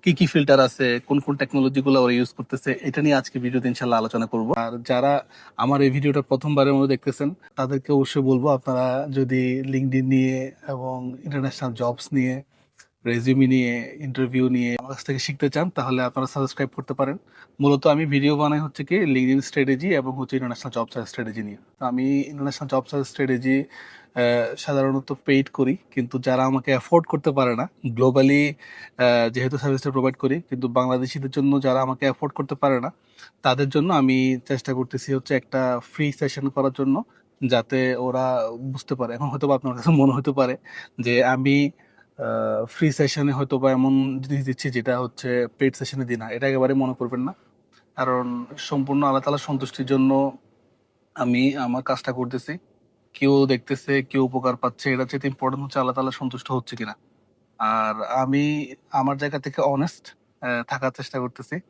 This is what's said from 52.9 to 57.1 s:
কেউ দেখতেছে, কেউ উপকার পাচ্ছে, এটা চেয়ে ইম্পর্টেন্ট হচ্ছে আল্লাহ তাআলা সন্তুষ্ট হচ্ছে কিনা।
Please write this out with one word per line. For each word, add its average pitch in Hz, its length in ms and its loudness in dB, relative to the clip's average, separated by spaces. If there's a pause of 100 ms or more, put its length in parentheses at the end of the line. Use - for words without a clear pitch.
কেউ 139 140 4 (200)
দেখতেছে, 127 400 -4 (180)
কেউ 135 180 2
উপকার 127 320 -2
পাচ্ছে, - 320 -4
এটা 127 160 -2
চেয়ে 135 240 -4
ইম্পর্টেন্ট 131 300 -4
হচ্ছে 135 180 -4
আল্লাহ 127 160 0
তাআলা 131 240 -2
সন্তুষ্ট 123 260 -8 (100)
হচ্ছে 120 220 -8
কিনা। 104 140 -8 (680)